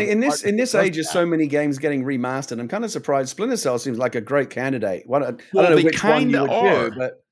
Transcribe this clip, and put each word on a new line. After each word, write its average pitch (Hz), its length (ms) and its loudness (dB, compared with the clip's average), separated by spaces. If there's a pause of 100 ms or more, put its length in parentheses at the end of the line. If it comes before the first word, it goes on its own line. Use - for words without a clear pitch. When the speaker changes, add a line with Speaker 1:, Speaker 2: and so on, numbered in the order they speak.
Speaker 1:
funny, 208 40 -2
in 220 100 2
this, 285 220 0
in 202 140 0
Speaker 2:
partnership - 20 -
Speaker 1:
this 247 140 0
Speaker 2:
does 196 140 4
Speaker 1:
age 160 120 -2
of 156 60 -2
Speaker 2:
that. - 80 -6
Speaker 1:
so 175 140 2
many 160 220 2
games 147 300 0
getting 139 240 -2
remastered, 127 580 -4
I'm 120 80 -8
kinda 214 200 -4
surprised. 139 420 -2
Splinter 233 280 -4
Cell 123 200 -2
seems 120 200 -4
like 123 160 -2
a 117 80 -4
great 131 260 0
candidate. 120 580 -4
What, 135 160 0
I 127 40 -2
Speaker 3:
Well, 120 100 -8 (180)
Speaker 1:
don't 185 160 4
know 156 60 6
Speaker 3:
they 143 60 6
Speaker 1:
which - 200 2
one 151 280 4
you 139 80 2
Speaker 3:
kinda 139 40 0
Speaker 1:
would 143 80 0
Speaker 3:
are. - 400 2
Speaker 1:
do, - 60 -12
but - 360 -8